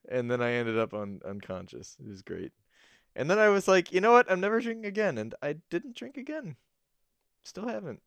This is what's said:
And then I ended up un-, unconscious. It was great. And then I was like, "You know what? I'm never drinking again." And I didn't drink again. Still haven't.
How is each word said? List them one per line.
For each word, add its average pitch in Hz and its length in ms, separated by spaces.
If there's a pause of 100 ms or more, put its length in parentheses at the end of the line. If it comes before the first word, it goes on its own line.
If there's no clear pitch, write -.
And 120 220
then 123 100
I 120 120
ended 117 260
up 113 160
un-, 101 320
unconscious. 95 760
It 123 80
was 98 140
great. 90 300 (640)
And 135 120
then 196 120
I 214 100
was 196 180
like, 190 240
"You 180 100
know 220 100
what? 247 200
I'm 185 80
never 208 220
drinking 226 240
again." 196 320
And 110 240
I 147 120 (180)
didn't 240 240
drink 254 220
again. 277 400 (840)
Still 202 240
haven't. 202 400